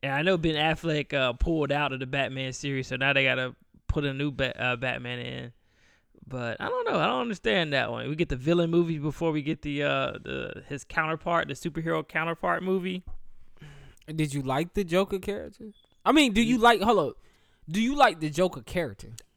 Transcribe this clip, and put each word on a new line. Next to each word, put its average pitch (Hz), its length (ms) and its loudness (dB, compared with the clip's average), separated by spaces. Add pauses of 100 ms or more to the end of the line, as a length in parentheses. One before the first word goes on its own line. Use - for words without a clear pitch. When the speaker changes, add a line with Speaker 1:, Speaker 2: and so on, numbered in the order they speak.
Speaker 1:
And 135 100 -2
I 143 100 2
know 190 140 4
Ben 160 180 0
Affleck, 156 580 0
uh, 131 200 2
pulled 147 380 0
out 143 220 0
of 131 60 -6
the 131 80 -6
Batman 131 460 -2
series, 135 340 -4
so 131 80 -6
now 135 180 0
they 139 100 2
gotta 127 320 0 (320)
put 151 160 -2
a 139 100 -2
new 143 180 -2
Ba-, 127 280 -4
uh, 123 160 0
Batman 123 440 -6
in. 123 320 -10 (760)
But 120 320 -6
I - 100 -6
don't 480 220 -2
know. 220 80 0
I 151 80 2
don't 233 140 0
understand 196 520 0
that 120 180 0
one. 117 180 -6
We 151 60 -4
get 165 140 0
the 131 60 -4
villain 165 360 2
movie 165 280 2
before 156 320 -2
we 151 100 0
get 151 200 -4
the, 143 220 -4
uh, 139 280 0 (120)
the, 131 460 -8
his 139 140 -10
counterpart, 160 640 0
the 139 60 -6
superhero 160 520 -4
counterpart 170 560 -2
movie. 185 400 -2 (1040)
Speaker 2:
Did 156 260 -2
you 143 80 -2
like 135 320 0
the 202 100 0
Joker 185 360 2
character? 208 460 -8 (400)
I - 60 6
mean, 269 220 8
do 220 80 4
you 233 140 4
Speaker 1:
Ye- 220 60 2
Speaker 2:
like, 233 200 8
hold 208 180 4 (120)
up. - 40 -14 (540)
Do 185 120 0
you 262 140 2
like 233 240 6
the 156 100 -2
Joker 165 320 0
character? 143 480 -6 (280)